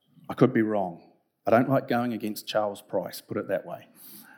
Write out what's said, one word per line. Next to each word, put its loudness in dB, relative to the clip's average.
I -8
could 6
be 4
wrong. -2
I 2
don't 6
like 2
going 0
against -6
Charles -2
Price, -6
put -10
it -4
that -2
way, -14